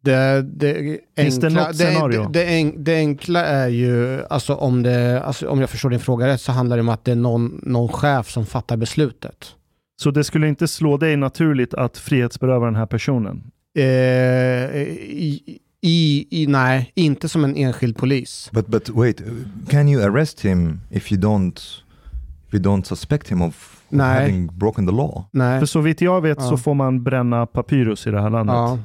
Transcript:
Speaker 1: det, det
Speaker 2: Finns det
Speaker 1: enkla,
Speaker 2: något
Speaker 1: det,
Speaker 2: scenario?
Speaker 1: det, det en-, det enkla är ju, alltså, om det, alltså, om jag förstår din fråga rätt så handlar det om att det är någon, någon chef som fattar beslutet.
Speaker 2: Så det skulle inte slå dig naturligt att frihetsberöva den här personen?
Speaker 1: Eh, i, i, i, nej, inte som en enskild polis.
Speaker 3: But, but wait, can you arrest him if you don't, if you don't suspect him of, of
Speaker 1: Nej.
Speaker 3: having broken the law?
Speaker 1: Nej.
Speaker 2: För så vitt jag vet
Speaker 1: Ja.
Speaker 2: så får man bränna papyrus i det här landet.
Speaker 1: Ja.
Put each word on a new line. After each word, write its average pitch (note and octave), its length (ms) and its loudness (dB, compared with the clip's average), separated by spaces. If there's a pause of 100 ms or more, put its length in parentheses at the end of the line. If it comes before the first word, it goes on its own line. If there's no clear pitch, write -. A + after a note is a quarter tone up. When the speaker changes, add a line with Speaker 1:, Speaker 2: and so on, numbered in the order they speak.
Speaker 1:
det, C3+ 380 2
det D3 580 -2 (180)
Speaker 2:
Finns C#3+ 220 2
det D#3+ 80 2
Speaker 1:
enkla, D#3+ 200 2
Speaker 2:
något D#3+ 100 -6
Speaker 1:
det, F3 80 4
Speaker 2:
scenario? C#3 440 2
Speaker 1:
det, E3 160 0
det E3+ 160 2
en-, D3+ 220 -2
det E3 140 2
enkla D#3 480 0
är C#3 220 2
ju, B2 640 0
alltså, - 260 -2
om B2 280 0
det, B2 400 2
alltså, C#3+ 240 -6
om C#3 120 0
jag C3 100 0
förstår B2+ 200 -4
din A#2+ 100 0
fråga B2+ 280 0
rätt C3+ 140 0
så C3+ 100 -4
handlar B2 260 0
det A#2 40 0
om A2+ 80 0
att A2 160 -4
det B2 60 0
är A#2+ 40 2
någon, A#2+ 480 0
någon A#2+ 260 0
chef C#3 400 0
som A2+ 160 -4
fattar A#2 320 -4
beslutet. - 760 -4 (460)
Speaker 2:
Så D3 100 2
det C#3+ 120 2
skulle D#3 240 0
inte D3+ 200 0
slå D3 300 0
dig D3+ 200 2
naturligt C3+ 560 0
att B2 240 -4
frihetsberöva B2 680 0
den A2+ 100 0
här A2 100 0
personen? A2+ 580 -4 (340)
Speaker 1:
Eh, C#3+ 60 2 (1160)
i, - 580 -8 (220)
i, E3 460 2 (160)
i, C#3+ 40 0
nej, C3 480 2
inte D#3 340 0
som D#3+ 140 2
en C#3 120 0
enskild B2+ 420 -2
polis. - 560 -4
Speaker 3:
But, A2 140 -2
but A2 220 -2
wait, A#2 320 0 (480)
can D3 200 4
you C3 140 4
arrest B2 420 0
him F2 440 2
if - 220 -6
you G2 100 0
don't, G2 380 0 (880)
if - 60 -8
you F#2+ 100 0
don't G2 200 2
suspect - 480 -4
him F2+ 100 0
of, E2+ 60 0
of - 420 -14
Speaker 1:
Nej. C3 320 2
Speaker 3:
having F#2 360 0
broken G#2 300 0
the F2+ 60 2
law? B2+ 380 -2
Speaker 1:
Nej. B2+ 280 2
Speaker 2:
För D3 60 2
så D#3+ 160 0
vitt D#3+ 200 0
jag F3+ 200 4
vet D3+ 200 0
Speaker 1:
Ja. B2+ 80 -2
Speaker 2:
så B2 80 2
får C#3+ 160 0
man C3 300 2
bränna A#2+ 420 0
papyrus A#2+ 640 0
i A2 40 0
det G2+ 100 0
här G#2+ 80 0
landet. A2+ 260 0
Speaker 1:
Ja. A#2+ 300 0